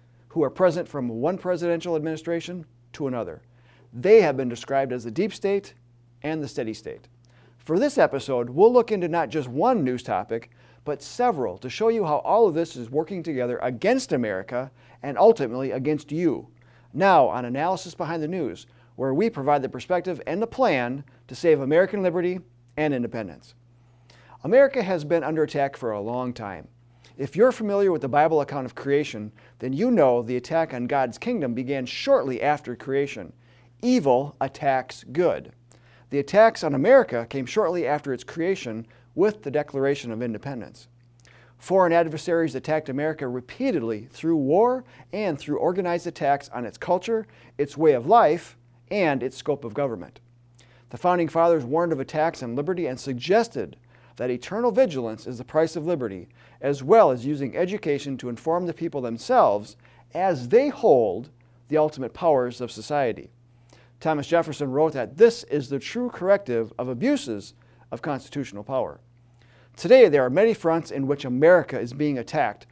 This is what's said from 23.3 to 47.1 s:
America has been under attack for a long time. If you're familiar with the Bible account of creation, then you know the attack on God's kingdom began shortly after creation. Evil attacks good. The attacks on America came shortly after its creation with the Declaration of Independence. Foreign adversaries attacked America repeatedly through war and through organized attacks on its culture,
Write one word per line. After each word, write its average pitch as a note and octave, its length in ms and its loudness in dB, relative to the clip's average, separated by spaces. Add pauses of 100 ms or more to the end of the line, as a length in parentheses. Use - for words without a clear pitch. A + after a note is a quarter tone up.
America C4+ 360 4
has F3+ 240 -4
been D#3 200 0
under D#3 180 -2
attack C#3 340 -2
for A#2+ 140 -6
a G#2 100 -4
long B2 320 -6
time. G2 360 -12 (480)
If C3+ 180 -8
you're A3+ 160 6
familiar G3+ 400 0
with D#3+ 120 -2
the C#3 60 -4
Bible D3+ 320 4
account C#3 260 -4
of A#2 100 -16
creation, C#3 560 -2 (260)
then C3 140 -6
you G3+ 180 0
know C3 320 4
the B2 140 -4
attack D#3+ 360 -2
on B2 140 -6
God's C3 320 -2
kingdom E3 360 -4
began C3 300 -4
shortly C#3 560 0
after C#3+ 360 -2
creation. C3+ 560 -4 (500)
Evil C#3+ 580 2
attacks C3+ 720 -4
good. B2+ 400 0 (600)
The C#3 100 -2
attacks G#3 420 4
on D3+ 120 -2
America C#3 540 4
came C3+ 180 -6
shortly F3 380 -2
after C#3+ 280 -2
its A#2+ 100 -6
creation C#3+ 640 -6 (300)
with G#3 260 2
the D3 80 -8
Declaration C#3 640 -2
of A2+ 100 -6
Independence. A#2 640 -10 (720)
Foreign F3+ 340 4
adversaries E3 640 2
attacked D3+ 340 -4
America D3 380 -4
repeatedly B2 840 -4
through E3 240 0
war G#3 480 2 (280)
and F#3+ 240 -2
through D3 220 -6
organized F3 480 -2
attacks C#3+ 440 -2
on A#2+ 140 -8
its G#2 140 -12
culture, G#3+ 480 -2 (320)